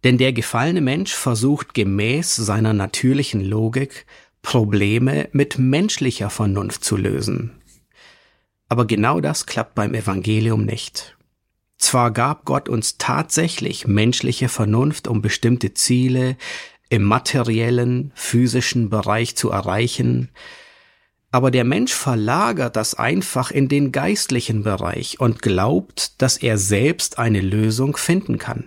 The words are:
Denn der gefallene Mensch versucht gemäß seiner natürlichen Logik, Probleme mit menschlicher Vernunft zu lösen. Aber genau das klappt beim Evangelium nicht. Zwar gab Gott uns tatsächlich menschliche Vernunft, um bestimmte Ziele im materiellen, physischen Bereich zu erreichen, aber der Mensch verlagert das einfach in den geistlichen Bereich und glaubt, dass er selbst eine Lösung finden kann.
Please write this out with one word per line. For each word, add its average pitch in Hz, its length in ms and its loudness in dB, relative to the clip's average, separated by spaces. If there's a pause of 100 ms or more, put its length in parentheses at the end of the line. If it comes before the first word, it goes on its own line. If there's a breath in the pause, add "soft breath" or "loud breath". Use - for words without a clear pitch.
Denn 127 120 6
der 131 140 4
gefallene 127 480 -2
Mensch 139 340 -2
versucht 127 600 0
gemäß 107 640 0
seiner 107 340 0
natürlichen 110 720 0
Logik, 110 600 -2 (360 loud breath)
Probleme 107 920 2
mit 139 260 0
menschlicher 131 720 0
Vernunft 101 560 -2
zu 104 100 0
lösen. 98 640 -2 (1080 soft breath)
Aber 120 180 2
genau 104 320 2
das 76 260 -2
klappt - 300 -6
beim 104 180 0
Evangelium 107 720 0
nicht. - 520 -8 (600)
Zwar 120 340 2
gab 123 340 0
Gott 139 240 -2
uns 113 280 -2
tatsächlich - 920 -2
menschliche 120 600 2
Vernunft, 120 640 0
um 110 120 0
bestimmte 117 520 0
Ziele 127 640 2 (500 loud breath)
im 104 160 2
materiellen, 120 1120 0
physischen 120 720 0
Bereich 107 460 -2
zu - 160 -2
erreichen, 120 800 0 (1000 loud breath)
aber 127 220 2
der 123 120 2
Mensch 190 300 0
verlagert 151 840 0
das 110 200 -2
einfach 127 560 -2
in 139 160 2
den 143 240 2
geistlichen 131 720 -2
Bereich 90 560 -4
und 117 240 0
glaubt, 110 800 -2
dass 131 160 2
er 110 200 0
selbst 104 640 0
eine 110 220 2
Lösung 110 540 0
finden 170 440 0
kann. 117 280 -8